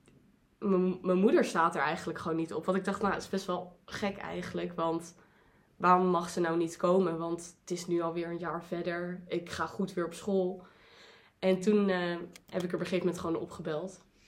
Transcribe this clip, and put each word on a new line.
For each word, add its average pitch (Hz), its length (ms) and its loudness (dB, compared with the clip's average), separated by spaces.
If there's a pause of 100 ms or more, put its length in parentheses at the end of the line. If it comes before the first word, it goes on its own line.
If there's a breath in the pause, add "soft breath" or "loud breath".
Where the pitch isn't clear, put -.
(580)
m-, 185 440 2
mijn 185 160 4
moeder 254 260 6
staat 170 300 2
er 156 80 0
eigenlijk 165 360 -2
gewoon 165 180 -2
niet 165 180 -4
op." 170 100 -4
Want 190 140 0
ik 190 60 -2
dacht, 190 180 -2
"Nou, 190 120 2
het - 80 -4
is - 60 -14
best 196 180 -4
wel 180 380 -6
gek 196 320 -6
eigenlijk, 175 560 -6
want... 165 420 -4 (600 soft breath)
Waarom 180 300 6
mag 175 240 2
ze - 100 -2
nou 165 180 2
niet 165 180 0
komen? 175 420 4
Want 170 420 -6
het - 100 -20
is 175 160 -4
nu 170 140 2
alweer 170 300 -2
een 170 80 -6
jaar 170 260 -6
verder. 175 600 -4
Ik 175 240 -4
ga 165 160 -4
goed 185 280 -4
weer 175 120 0
op 170 80 -10
school." 190 480 0 (760 loud breath)
En 190 220 2
toen, 202 280 4
eh, 175 280 0 (300)
heb 185 160 -4
ik 180 60 -4
er 180 60 -2
op 165 60 -4
een 175 60 -2
gegeven 190 120 0
moment 175 200 0
gewoon 165 180 -2
opgebeld. 165 680 -8 (260 soft breath)